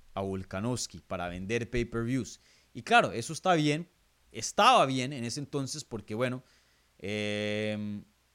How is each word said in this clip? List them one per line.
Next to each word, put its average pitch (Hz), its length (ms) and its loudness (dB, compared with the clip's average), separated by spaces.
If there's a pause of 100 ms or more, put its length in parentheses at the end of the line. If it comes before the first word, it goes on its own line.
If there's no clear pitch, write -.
(140)
a 98 80 -4
Volkanovski, 98 800 -4
para 90 280 -4
vender 95 400 -4
pay-per-views. 117 720 -4 (320)
Y 120 80 -12
claro, 160 300 6
eso 113 200 -6
está 180 220 2
bien, 151 360 2 (420)
estaba 202 540 6
bien 131 280 -2
en 123 100 -6
ese 117 160 -6
entonces 139 460 -6
porque, 107 300 -8
bueno, 127 280 -2 (540)
em, 104 1040 -2 (320)